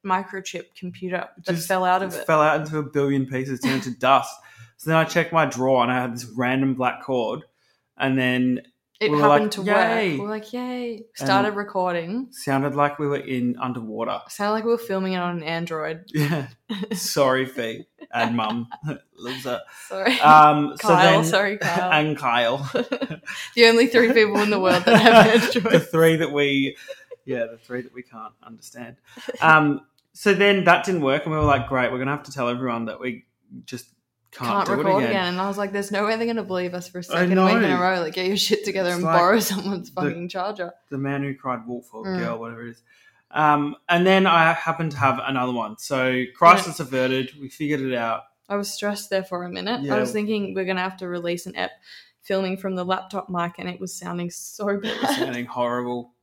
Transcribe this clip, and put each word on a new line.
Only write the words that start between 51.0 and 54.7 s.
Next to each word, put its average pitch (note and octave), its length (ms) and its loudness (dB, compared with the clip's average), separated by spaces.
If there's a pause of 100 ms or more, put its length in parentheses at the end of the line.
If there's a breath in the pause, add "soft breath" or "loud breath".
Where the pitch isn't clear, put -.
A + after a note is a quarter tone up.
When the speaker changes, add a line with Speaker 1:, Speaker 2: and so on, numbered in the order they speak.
Speaker 1:
release F3 380 -6
an F#3 100 -14
ep - 160 -6 (500 loud breath)
filming F#3+ 360 -2
from F#3+ 180 -6
the F3+ 100 -4
laptop F#3 440 -6
mic, F3 300 -4
and F3+ 100 -8
it F3+ 100 -12
was F#3 180 -12
sounding F3 340 -8
so - 380 -10
Speaker 2:
It G3+ 120 -2